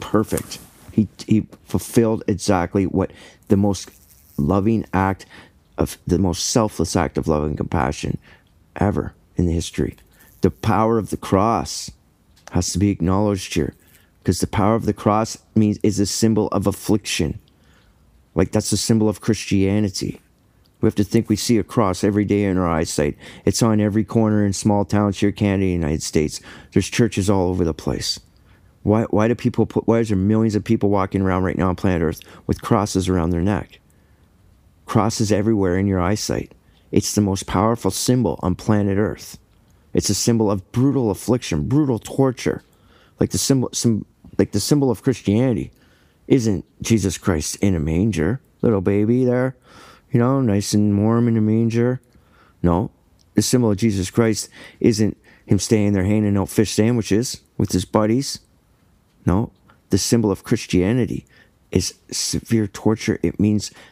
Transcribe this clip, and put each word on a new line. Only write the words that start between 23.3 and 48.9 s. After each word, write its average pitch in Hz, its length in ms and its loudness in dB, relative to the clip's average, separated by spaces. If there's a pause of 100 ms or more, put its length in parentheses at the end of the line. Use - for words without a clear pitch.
It's 98 200 0
on 110 180 4
every 107 220 0
corner 107 420 0
in 98 80 0
small 104 320 0
towns 104 320 0
here, 101 140 0
Canada, 98 340 0
United 82 380 -2
States. - 360 -4 (340)
There's 98 140 0
churches 104 400 0
all 95 220 2
over 90 160 -2
the 78 80 0
place. - 460 -6 (640)
Why, 110 220 2
why 107 240 0
do 120 40 0
people 117 320 -2
put, - 220 -2
why 113 140 2
is 110 80 -4
there 101 80 0
millions 107 360 2
of 101 100 -2
people 107 280 0
walking 98 320 0
around 92 180 0
right 92 160 -2
now 92 120 2
on 87 60 -2
planet 90 280 0
Earth 82 180 -4 (240)
with - 160 -4
crosses 98 480 0
around 87 220 0
their 85 100 0
neck? 95 380 -4 (1040)
Crosses 107 460 0
everywhere 101 440 0
in 95 120 0
your 95 120 0
eyesight. 90 520 -2 (400)
It's - 240 -2
the 107 60 4
most 95 260 -2
powerful 104 420 0
symbol 113 540 0
on 92 100 0
planet 101 460 0
Earth. - 400 -6 (560)
It's - 160 0
a - 20 0
symbol 110 380 0
of 98 200 -6
brutal 127 380 0
affliction, 92 580 -2
brutal 131 300 0
torture. - 640 -2 (580)
Like 120 120 2
the 104 80 -2
symbol, 135 340 0
sym-, 113 320 0 (320)
like 101 140 2
the 104 80 -2
symbol 139 320 2
of 101 100 -6
Christianity 107 680 0 (560)
isn't 110 380 2 (180)
Jesus 98 340 2
Christ 82 440 -2
in 98 120 2
a 82 60 0
manger, 82 600 0 (200)
little 101 200 2
baby 107 440 2